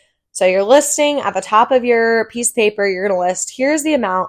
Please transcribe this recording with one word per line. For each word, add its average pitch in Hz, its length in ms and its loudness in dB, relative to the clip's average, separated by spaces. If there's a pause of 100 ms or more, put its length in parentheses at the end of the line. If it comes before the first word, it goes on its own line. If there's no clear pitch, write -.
(320)
so - 120 -4
you're 185 180 2
listing 294 580 2
at 202 120 -4
the 190 80 -4
top 214 300 2
of 247 160 0
your 226 400 2
piece 240 240 -6
of - 60 -12
paper, 208 300 0
you're 190 220 -2
gonna 190 100 0
list, 180 380 -4
"Here's 285 260 0
the 302 120 0
amount 185 340 -2